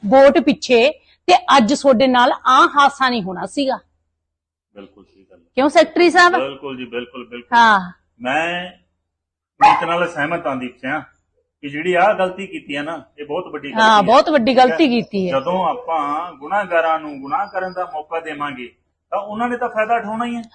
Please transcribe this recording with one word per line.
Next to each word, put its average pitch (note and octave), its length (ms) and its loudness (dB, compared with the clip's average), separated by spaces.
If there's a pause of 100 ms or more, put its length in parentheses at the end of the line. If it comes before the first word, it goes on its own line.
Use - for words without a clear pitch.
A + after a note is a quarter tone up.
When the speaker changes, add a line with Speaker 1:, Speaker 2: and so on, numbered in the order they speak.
Speaker 1:
ਵੋਟ C4+ 320 6
ਪਿੱਛੇ, B3 520 2 (360)
ਤੇ F4+ 80 6 (220)
ਅੱਜ B3 180 4
ਤੁਹਾਡੇ C4+ 320 2
ਨਾਲ B3+ 260 4
ਆਹ C#4 360 2
ਹਾਦਸਾ C#4 400 2
ਨਹੀਂ A#3+ 140 -4
ਹੋਣਾ F3 240 -10
ਸੀਗਾ। C4 320 -4 (960)
Speaker 2:
ਬਿਲਕੁਲ G2 300 -20
ਸਹੀ - 260 -20
ਗੱਲ - 80 -20
ਹੈ। - 60 -20 (100)
Speaker 1:
ਕਿਉਂ C4+ 140 2
ਸੈਕਟਰੀ E4 420 4
ਸਾਹਿਬ? F4+ 260 4
Speaker 2:
ਬਿਲਕੁਲ C#3+ 400 -6
ਜੀ, B2+ 80 -10
ਬਿਲਕੁਲ, A#2+ 440 -10
ਬਿਲਕੁਲ। A#2+ 300 -2
Speaker 1:
ਹਾਂ। G3 340 2 (280)
Speaker 2:
ਮੈਂ E3+ 500 -4 (920)
ਮੀਤ - 240 4
ਨਾਲ E3+ 240 -2
ਸਹਿਮਤ E3 380 -6
ਹਾਂ C3+ 100 -4
ਦੀਪ B2+ 200 -10
ਸਿਆ C#3 220 -6 (640)
ਕਿ D3 80 -12
ਜਿਹੜੀ D#3+ 260 -4
ਆਹ F#3+ 200 4
ਗਲਤੀ F#3 320 -4
ਕੀਤੀ D3 300 -12
ਹੈ C#3+ 60 -8
ਨਾ, D#3 360 -12
ਇਹ D3 80 -14
ਬਹੁਤ D#3 260 -8
ਵੱਡੀ C#3+ 160 -12
ਗਲਤੀ A3 120 -4
Speaker 1:
ਹਾਂ, A3 160 4
Speaker 2:
ਹੈ। G3+ 60 4
Speaker 1:
ਬਹੁਤ B3+ 280 4
ਵੱਡੀ C4 220 2
Speaker 2:
ਠੀਕ A#3 60 4
ਹੈ? B3+ 80 6
Speaker 1:
ਗਲਤੀ C4 220 2
ਕੀਤੀ G3+ 440 -4
ਹੈ। C3+ 80 0
Speaker 2:
ਜਦੋਂ F3+ 240 -4
ਆਪਾਂ D#3+ 680 -4
ਗੁਨਾਹਗਾਰਾਂ E3 680 -2
ਨੂੰ D3 200 -12
ਗੁਨਾਹ D#3 260 -4
ਕਰਨ F#3 260 -8
ਦਾ F3+ 120 -8 (100)
ਮੌਕਾ D#3+ 260 -8
ਦੇਵਾਂਗੇ, C#3+ 560 -12 (340)
ਤਾਂ F3+ 80 -4
ਉਹਨਾਂ G#3+ 300 -6
ਨੇ A#3+ 80 -4
ਤਾਂ A3+ 120 -6
ਫਾਇਦਾ G#3+ 280 -2
ਉਠਾਉਣਾ A3 280 -6
ਹੀ A#3+ 120 -8
ਹੈ। A#3 60 -12 (120)